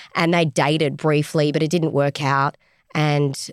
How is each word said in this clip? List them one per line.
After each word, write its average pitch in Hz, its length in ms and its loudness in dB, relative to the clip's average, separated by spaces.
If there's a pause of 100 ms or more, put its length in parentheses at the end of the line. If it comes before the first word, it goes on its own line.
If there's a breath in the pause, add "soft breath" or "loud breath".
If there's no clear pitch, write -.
(160 loud breath)
and 170 180 2
they 170 120 4
dated 147 500 0
briefly, 151 560 0
but 151 100 0
it 156 80 0
didn't 160 220 0
work 143 300 0
out. 139 340 0 (380)
And 147 420 0 (180)